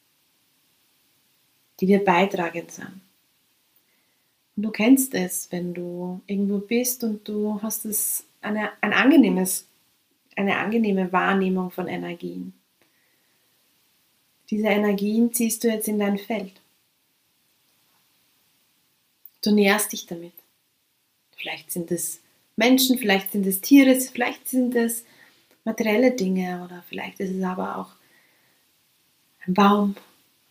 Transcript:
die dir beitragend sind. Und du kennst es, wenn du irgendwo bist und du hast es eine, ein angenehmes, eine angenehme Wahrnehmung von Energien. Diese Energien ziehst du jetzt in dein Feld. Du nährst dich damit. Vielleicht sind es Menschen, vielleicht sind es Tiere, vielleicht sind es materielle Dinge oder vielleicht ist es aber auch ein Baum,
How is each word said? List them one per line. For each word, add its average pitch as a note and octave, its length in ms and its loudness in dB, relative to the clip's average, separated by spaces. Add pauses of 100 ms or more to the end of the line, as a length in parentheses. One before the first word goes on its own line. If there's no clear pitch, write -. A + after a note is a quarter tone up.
(1800)
die F#3+ 60 0
dir G3 180 4
beitragend F3 680 0
sind. F#3 300 -18 (1500)
Und G3+ 80 -4
du G#3+ 80 -4
kennst B3+ 420 4
es, - 380 -6
wenn F3 220 -6
du F3 540 -10
irgendwo G3+ 320 -2
bist A#3+ 440 -2
und G#3+ 240 -6
du G#3 340 -4
hast G#3+ 240 -8
es - 400 -6 (160)
eine, G#3 300 -4 (100)
ein G#3 120 0
angenehmes, G3 760 4 (680)
eine G3 220 0
angenehme F#3+ 540 0
Wahrnehmung F#3 600 0
von F#3 160 -8
Energien. F3 680 -10 (2000)
Diese G#3+ 180 -2
Energien G#3 680 2
ziehst A3+ 300 -2
du A#3 60 2
jetzt G#3+ 180 -2
in G#3 120 -2
dein G3+ 180 0
Feld. G3 360 -8 (3000)
Du G#3 80 0
nährst G3+ 400 2
dich - 140 -12
damit. E3+ 280 -14 (1080)
Vielleicht D#3+ 300 -14
sind F3 180 -8
es - 300 -6 (340)
Menschen, B3+ 420 4
vielleicht G3 360 0
sind G3+ 120 -2
es F#3+ 140 -2
Tiere, C4 400 6
vielleicht - 480 -6
sind B3 280 -2
es A#3 280 -2 (640)
materielle A3+ 460 2
Dinge F#3 520 -2
oder F3 240 -18
vielleicht F#3+ 320 -12
ist F#3+ 120 -4
es F#3+ 120 -4
aber F#3+ 340 -6
auch F#3+ 120 -12 (1600)
ein F#3 80 -2
Baum, G3+ 440 4 (540)